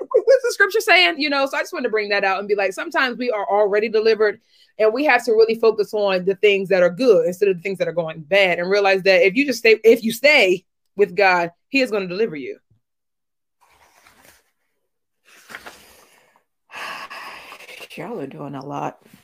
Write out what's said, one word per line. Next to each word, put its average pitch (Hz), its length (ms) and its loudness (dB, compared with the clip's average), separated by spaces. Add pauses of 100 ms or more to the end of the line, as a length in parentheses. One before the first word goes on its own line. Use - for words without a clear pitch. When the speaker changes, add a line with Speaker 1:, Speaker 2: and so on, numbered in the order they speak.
Speaker 1:
wait, - 240 0
what's 494 180 4
the 466 80 -2
scripture 403 300 0
saying?" 349 400 2
You 302 80 -4
know? 277 160 0
So 277 100 -6
I 294 60 -4
just - 100 -10
wanted 320 140 -8
to 220 60 -6
bring 208 180 -4
that 202 160 -2
out 190 140 -2
and 202 100 -8
be 208 60 0
like, 196 180 -2
sometimes 294 440 -4
we 240 140 -4
are 202 180 -4
already 208 380 2
delivered, 214 540 0 (360)
and 214 160 2
we 277 120 -2
have 254 180 2
to 247 80 0
really 220 240 4
focus 220 380 0
on 196 320 -2
the 190 100 0
things 196 320 0
that 180 160 2
are 175 60 4
good 180 360 2
instead 180 220 -2
of 190 80 2
the 165 80 -14
things 196 140 -8
that 175 100 -4
are 160 60 -6
going 160 260 -6
bad, 175 400 0
and 180 100 -4
realize 196 340 2
that 190 220 4
if 185 100 2
you 277 100 0
just 247 140 -4
stay, 220 260 4
if 226 180 6
you 220 80 -4
stay 233 540 2 (320)
with 190 180 0
God, 180 380 2 (160)
he 269 100 0
is 254 120 0
gonna 196 160 -4
deliver 180 280 -4
you. 123 240 -12 (4000)
Speaker 2:
<sighs> - 1300 -18
Y'all 185 240 -12
are 139 80 -10
doing 143 280 -14
a 135 100 -12
lot. 143 340 -10 (240)